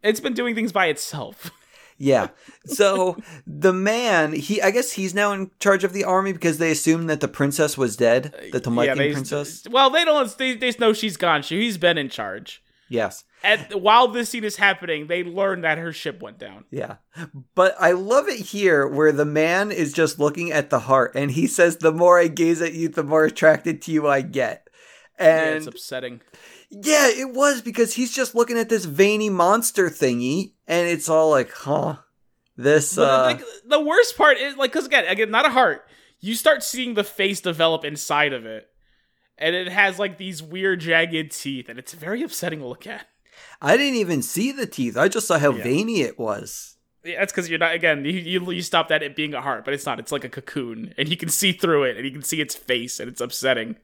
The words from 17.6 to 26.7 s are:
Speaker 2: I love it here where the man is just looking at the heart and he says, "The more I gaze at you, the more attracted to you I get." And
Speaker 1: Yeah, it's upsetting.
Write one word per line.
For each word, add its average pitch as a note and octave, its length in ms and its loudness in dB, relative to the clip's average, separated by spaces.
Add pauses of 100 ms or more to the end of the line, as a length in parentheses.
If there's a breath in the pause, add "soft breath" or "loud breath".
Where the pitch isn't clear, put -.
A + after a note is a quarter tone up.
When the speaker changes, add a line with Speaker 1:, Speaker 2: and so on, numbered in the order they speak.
Speaker 2:
I F3 140 4
love G#3 360 2
it B3 120 -4
here F3+ 480 2
where D3+ 240 4
the C#3+ 120 2
man D#3+ 460 0
is D#3 220 -4
just D3+ 260 0
looking D3+ 320 -2
at D3 200 -2
the C3 100 2
heart C3 340 2
and C#3 160 -2
he C#3 160 0
says, E3+ 300 4
"The D#3+ 160 2
more F3 260 6
I E3+ 80 6
gaze E3 340 0
at E3 140 -4
you, E3 140 -4
the D#3 160 -4
more D#3 200 4
attracted D#3 580 2
to E3 100 -8
you D3 160 2
I C#3 140 2
get." B2+ 440 -4 (500 soft breath)
And E3+ 120 6 (220)
Speaker 1:
Yeah, D#3 80 -2
it's D#3 100 -10
upsetting. B2 540 -12 (540 loud breath)